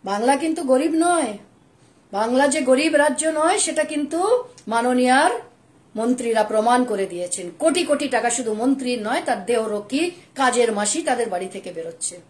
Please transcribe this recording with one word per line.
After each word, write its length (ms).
বাংলা 300
কিন্তু 280
গরিব 320
নয়, 420
বাংলা 360
যে 140
গরিব 340
রাজ্য 300
নয়, 340
সেটা 240
কিন্তু 600
মাননীয়ার 640
মন্ত্রীরা 480
প্রমাণ 420
করে 200
দিয়েছেন। 540
কোটি 260
কোটি 220
টাকা 220
শুধু 240
মন্ত্রী 440
নয়, 280
তার 200
দেহরক্ষী, 680
কাজের 360
মাসি 320
তাদের 260
বাড়ি 180
থেকে 240
বেরোচ্ছে। 580